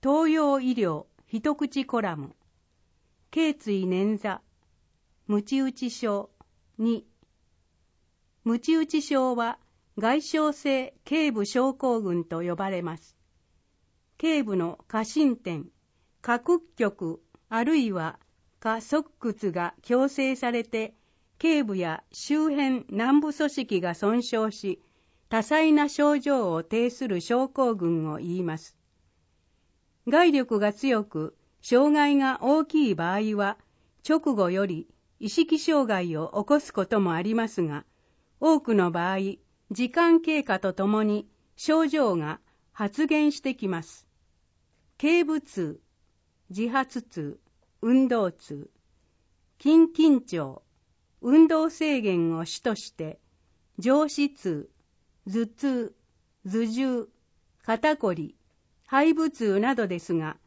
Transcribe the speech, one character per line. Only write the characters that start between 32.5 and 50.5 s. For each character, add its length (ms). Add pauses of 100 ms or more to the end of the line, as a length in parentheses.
き 260
い 60
場 180
合 220
は、 200 (500)
直 280
後 160
よ 160
り 220 (320)
意 100
識 300
障 260
害 300
を 180
起 100
こ 140
す 140
こ 120
と 140
も 160
あ 80
り 140
ま 100
す 160
が、 220 (560)
多 200
く 140
の 160
場 220
合、 60 (520)
時 220
間 280
経 220
過 160
と 140
と 160
も 160
に 240 (260)
症 320
状 300
が 240 (320)
発 320
現 260
し 100
て 140
き 140
ま 160
す。 240 (880)
頸 260
部 160
痛、 400 (680)
自 200
発 340
痛、 360 (440)
運 260
動 240
痛、 360 (960)
筋 220 (120)
緊 260
張、 420 (560)